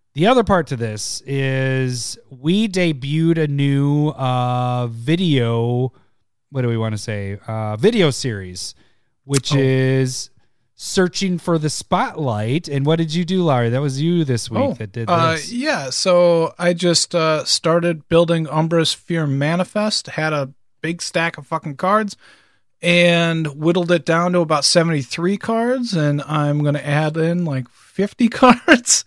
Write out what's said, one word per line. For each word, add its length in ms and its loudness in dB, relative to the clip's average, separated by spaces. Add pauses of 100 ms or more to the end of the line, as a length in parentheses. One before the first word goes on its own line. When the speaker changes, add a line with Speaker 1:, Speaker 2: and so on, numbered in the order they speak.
(140)
Speaker 1:
the 140 0
other 160 4
part 240 0
to 80 -6
this 500 -6
is 920 -2 (100)
we 380 0
debuted 680 0
a 100 0
new, 600 2
uh, 800 -2
video. 1080 0 (560)
What 140 -4
do 40 0
we 100 0
wanna 200 -2
say? 400 -8 (100)
Uh, 300 -6
video 320 4
series, 680 -6 (480)
which 320 -2
Speaker 2:
Oh. 20 2
Speaker 1:
is 760 0 (480)
Searching 600 -2
for 180 0
the 140 -2
Spotlight. 960 -2
And 180 -2
what 120 4
did 140 -2
you 140 -2
do, 180 0
Larry? 280 2
That 100 0
was 180 -2
you 240 2
this 280 -2
week 100 0
Speaker 2:
Oh, 120 0
Speaker 1:
that 180 -10
did 180 -6
Speaker 2:
uh, 220 2
Speaker 1:
this. 200 -6
Speaker 2:
yeah, 380 -2
so 680 2
I 140 2
just, 420 0
uh, 300 2
started 640 0
building 380 4
Umbra's 460 0
Fear 320 -4
Manifest, 800 -2
had 280 -4
a 180 -4 (300)
big 200 -6
stack 380 -2
of 80 -16
fucking 300 -6
cards, 380 0 (640)
and 680 2 (120)
whittled 320 2
it 140 2
down 280 2
to 60 4
about 260 0
seventy-three 720 0
cards, 580 -2
and 280 0
I'm 400 0
gonna 160 0
add 380 -2
in, 280 0
like, 240 -4
fifty 580 -2
<laughs> 20 0
cards. 760 4